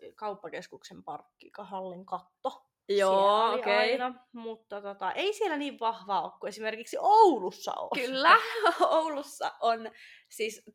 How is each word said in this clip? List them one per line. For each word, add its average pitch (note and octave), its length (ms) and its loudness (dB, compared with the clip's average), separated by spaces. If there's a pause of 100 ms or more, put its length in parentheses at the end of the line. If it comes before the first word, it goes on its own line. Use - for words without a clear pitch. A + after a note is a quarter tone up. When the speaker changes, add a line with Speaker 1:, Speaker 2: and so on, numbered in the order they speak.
(160)
Speaker 1:
kauppakeskuksen G3 880 -12
parkki, - 480 -16
ka-, G#3 120 -16
hallin F#3 420 -12
katto. - 640 -12 (220)
Speaker 2:
Joo, G3 220 4 (100)
Speaker 1:
Siellä G#3+ 280 4
oli G#3 100 -2
Speaker 2:
okei. G#3+ 320 2
Speaker 1:
aina, B3+ 220 -2 (200)
mutta A3+ 480 -14
tota, G3+ 300 -8
ei G4 220 -2
siellä G4 240 -2
niin C#4+ 220 -8
vahvaa G3+ 440 -2
ole - 160 -10
kuin - 100 -8
esimerkiksi A3 500 -8
Oulussa E4+ 720 4
on. - 220 -8
Speaker 2:
Kyllä, C4+ 420 4 (280)
<laughs> E4+ 140 2 (200)
Oulussa D4+ 600 -4
on. A3+ 320 -2 (380)
Siis A3 340 -8 (120)